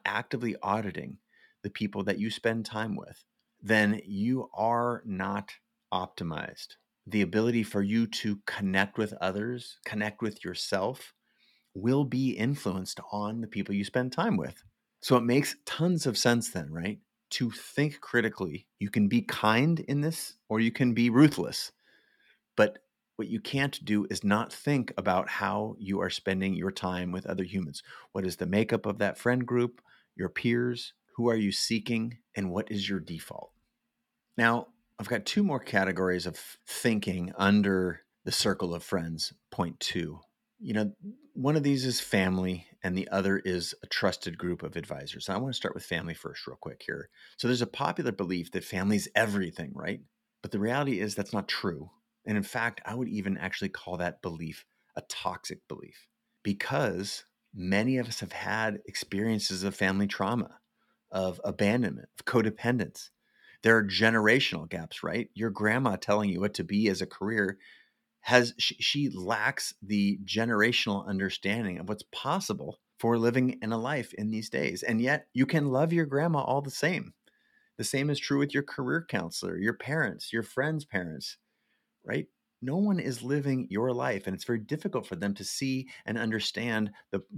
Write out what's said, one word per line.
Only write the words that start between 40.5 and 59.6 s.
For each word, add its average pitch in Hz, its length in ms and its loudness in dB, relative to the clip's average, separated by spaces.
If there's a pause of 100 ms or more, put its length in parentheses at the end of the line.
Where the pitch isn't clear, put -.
You 156 140 -4
know, 202 200 0 (400)
one 139 220 2
of 151 80 2
these 139 200 2
is 127 160 0
family, 92 680 0 (160)
and 92 140 -2
the 95 120 -4
other 98 280 2
is 90 460 -2
a - 40 -16
trusted 87 500 -2
group 87 260 -4
of 80 120 -8
advisors. 71 520 -8
I 98 100 -2
wanna 127 160 -2
start - 200 -4
with - 100 -10
family 82 300 -4
first - 340 -12
real 65 80 -10
quick - 300 -14
here. - 240 -8 (280)
So 120 100 -2
there's 123 140 2
a 117 60 0
popular - 440 -2
belief 87 400 -4
that 87 120 -6
family's 98 500 0
everything, 95 640 0
right? 78 260 -8 (400)
But - 100 -10
the 107 80 -2
reality 120 400 0
is 104 160 -4
that's 101 180 -6
not 101 140 -2
true. 82 440 -4 (340)
And 107 120 0
in 101 60 2
fact, 117 420 -2
I 107 100 -8
would 123 140 -2
even 98 280 -2
actually 95 320 -6
call - 280 -8
that 87 240 -4
belief 82 440 -8 (300)
a - 60 -6
toxic - 640 -8
belief, - 400 -16 (360)
because 101 840 -2 (280)
many 104 440 2
of 120 100 0
us 117 140 -8
have 95 100 -8
had 107 540 -2
experiences 101 800 -2